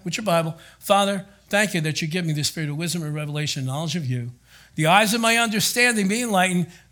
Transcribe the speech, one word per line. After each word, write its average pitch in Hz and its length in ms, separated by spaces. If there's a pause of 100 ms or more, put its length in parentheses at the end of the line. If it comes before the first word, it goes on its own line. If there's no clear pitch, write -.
with 170 140
your 220 80
Bible. 165 320 (220)
"Father, 196 460 (240)
thank 202 240
you 170 80
that 151 200
you 165 60
give 175 180
me 156 80
the 147 100
spirit 151 260
of 143 80
wisdom 170 260
and 151 100
revelation 147 460
and 131 80
knowledge 147 280
of 165 120
you. 123 240 (420)
The 156 140
eyes 202 260
of 240 80
my 226 160
understanding 226 680
be 220 140
enlightened, 185 460 (240)